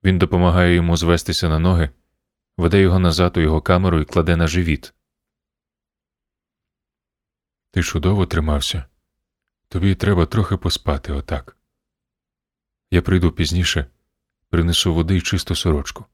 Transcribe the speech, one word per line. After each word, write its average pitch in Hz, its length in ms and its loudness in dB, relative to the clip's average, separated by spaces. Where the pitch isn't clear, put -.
Він 92 120 2
допомагає 87 560 2
йому 85 220 2
звестися 85 520 0
на 78 100 0
ноги, 82 320 0
веде 87 240 2
його 92 180 4
назад 87 380 0
у 87 40 0
його 78 220 2
камеру 90 380 2
і 73 40 -2
кладе 85 320 0
на 82 100 0
живіт. 80 480 -2
«Ти 87 120 -2
чудово 87 440 0
тримався. 76 580 -4
Тобі 95 260 0
треба 90 320 2
трохи 98 300 -2
поспати - 560 -4
отак. - 440 -8
Я 90 120 2
прийду 87 300 0
пізніше, 85 540 -2
принесу 85 460 0
води 85 220 0
й 85 40 2
чисту - 340 -4
сорочку. - 600 -4